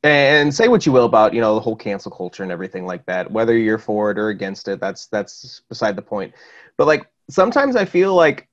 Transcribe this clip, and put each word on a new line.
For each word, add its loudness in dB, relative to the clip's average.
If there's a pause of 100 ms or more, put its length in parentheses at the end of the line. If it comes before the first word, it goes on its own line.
and 4
say 2
what 2
you 2
will 6
about, 4
you 0
know, 2
the -2
whole -6
cancel -10
culture -12
and -8
everything -10
like -10
that, -6
whether 2
you're 0
for -2
it -4
or -2
against -8
it, -6
that's, -8
that's -10
beside -4
the -10
point. -10 (460)
But, 2
like, 0 (200)
sometimes 0
I 0
feel 0
like 2